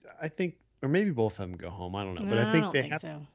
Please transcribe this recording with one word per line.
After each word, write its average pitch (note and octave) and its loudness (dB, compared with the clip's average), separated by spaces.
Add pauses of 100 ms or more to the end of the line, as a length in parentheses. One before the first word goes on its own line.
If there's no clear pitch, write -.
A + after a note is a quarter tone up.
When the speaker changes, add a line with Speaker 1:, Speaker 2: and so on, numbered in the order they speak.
(240)
Speaker 1:
I D#3 -4
think, F3 -2 (260)
or C3+ -2
maybe G3 4
both A2+ 2
of F#2 -8
them F2+ -8
go F2 -10
home. F2+ -6
I G2+ -2
don't F#2+ -4
know, F2 -8
but D3+ 2
Speaker 2:
No, A2+ 6
Speaker 1:
I A2 2
Speaker 2:
I - 2
Speaker 1:
think E3 6
Speaker 2:
don't F#3 -2
Speaker 1:
they C#3 4
Speaker 2:
think D3 -4
Speaker 1:
have, D#3 -4
Speaker 2:
so. D3+ -10 (140)